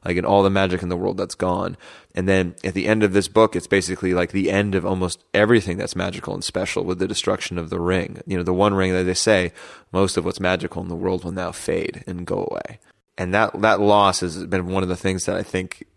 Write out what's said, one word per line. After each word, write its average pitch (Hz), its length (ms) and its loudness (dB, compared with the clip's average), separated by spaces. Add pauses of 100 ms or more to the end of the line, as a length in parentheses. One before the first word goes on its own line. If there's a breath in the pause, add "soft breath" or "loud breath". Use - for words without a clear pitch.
like, 87 140 -2
in 90 60 0
all 98 180 4
the 98 80 4
magic 95 320 0
in 90 80 -4
the 90 60 -2
world 95 200 -2
that's 95 180 -4
gone. 92 420 -2 (380 loud breath)
And 92 140 -2
then 92 260 2 (100)
at 90 100 -4
the 92 120 -2
end 107 160 2
of 101 120 4
this 98 140 2
book, 110 280 4
it's 87 100 -4
basically, 92 480 0
like, 90 180 0
the 98 180 0
end 98 240 2
of 90 120 -2
almost 92 380 -4 (100)
everything 104 440 4
that's - 180 -6
magical 92 380 -6
and 95 100 -8
special - 400 -4
with 90 140 -2
the 95 100 0
destruction - 500 -4
of 82 120 -6
the 90 100 -4
ring. 87 460 0
You 95 120 -4
know, 87 40 -2
the 87 120 0
one 101 200 4
ring 95 180 2
that 92 120 2
they 92 100 0
say, 92 380 2 (400 loud breath)
most 95 260 2
of 85 80 0
what's 92 140 -6
magical 90 420 -2
in 90 60 -8
the 85 80 -6
world 92 280 -2
will 85 80 -6
now 90 200 -6
fade - 540 -6
and 87 200 -8
go - 240 -2
away. - 280 -10 (400 soft breath)
And 90 140 -4
that, 107 300 2
that 107 180 6
loss 101 400 6
has 90 240 -6
been 90 220 -2
one 92 160 0
of 92 80 0
the 87 60 -2
things 95 280 -2
that 92 120 -2
I 95 60 -2
think - 440 -6 (100)